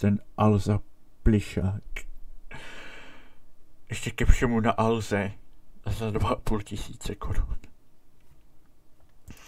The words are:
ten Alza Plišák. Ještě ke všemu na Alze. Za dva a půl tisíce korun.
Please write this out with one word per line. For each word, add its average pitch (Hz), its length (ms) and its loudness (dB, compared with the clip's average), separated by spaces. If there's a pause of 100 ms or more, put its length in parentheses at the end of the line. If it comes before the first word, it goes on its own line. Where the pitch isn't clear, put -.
ten 101 180 4 (180)
Alza 107 440 4 (420)
Plišák. 101 600 2 (2000)
Ještě - 220 -6
ke - 140 0
všemu 120 360 8
na 113 100 4
Alze. 107 600 2 (540)
Za 107 240 -2
dva 104 180 2
a 117 80 2
půl 107 260 0
tisíce - 520 -8
korun. - 420 0 (1900)